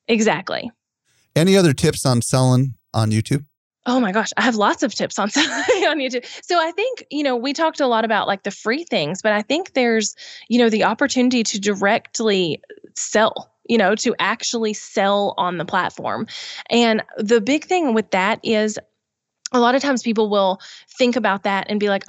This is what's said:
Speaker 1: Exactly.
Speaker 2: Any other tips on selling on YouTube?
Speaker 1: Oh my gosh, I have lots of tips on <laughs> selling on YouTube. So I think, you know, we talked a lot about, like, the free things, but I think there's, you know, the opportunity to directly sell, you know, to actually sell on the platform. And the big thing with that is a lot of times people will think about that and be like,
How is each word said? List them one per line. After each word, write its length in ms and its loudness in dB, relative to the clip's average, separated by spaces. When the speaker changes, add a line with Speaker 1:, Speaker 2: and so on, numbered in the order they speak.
Speaker 1:
Exactly. 640 -2
Speaker 2:
Any 180 4
other 200 4
tips 320 0
on 160 2
selling 540 2
on 160 2
YouTube? 340 -2
Speaker 1:
Oh 160 0
my 120 0
gosh, 260 -2
I 40 0
have 140 2
lots 260 2
of 120 -2
tips 240 -4
on 120 -2
<laughs> 60 -6
selling 500 0
on 120 0
YouTube. 260 -4
So 140 0
I 120 0
think, 400 -4
you 120 -4
know, 140 0
we 160 -4
talked 280 -2
a 60 2
lot 200 2
about, 200 0
like, 160 -2
the 80 -6
free 340 -4
things, 380 -2
but 100 2
I 100 0
think 320 -4
there's, 400 0
you 100 4
know, 120 6
the 140 2
opportunity 580 0
to 160 -4
directly 1040 0
sell, 560 0
you 120 2
know, 160 4
to 240 -2
actually 560 -4
sell 640 0
on 180 -2
the 80 -6
platform. 600 -4
And 340 2
the 240 2
big 240 0
thing 300 0
with 160 0
that 320 0
is 360 -2
a 80 2
lot 140 4
of 60 2
times 220 -2
people 260 0
will 320 2
think 180 2
about 280 0
that 260 -2
and 100 -2
be 80 0
like, 200 -2